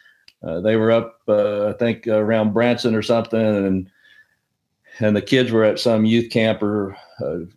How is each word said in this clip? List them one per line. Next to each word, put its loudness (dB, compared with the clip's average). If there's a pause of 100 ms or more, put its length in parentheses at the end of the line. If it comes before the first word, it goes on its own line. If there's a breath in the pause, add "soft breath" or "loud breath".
(420 soft breath)
Uh, -6
they 2
were 2
up, 0
uh, 0
I -6
think, -4
around 0
Branson 0
or -2
something, -2
and, -2 (1080 soft breath)
and 2
the 0
kids 0
were 4
at 2
some 2
youth 2
camp 0
or, -2 (280 loud breath)
uh, -6 (180)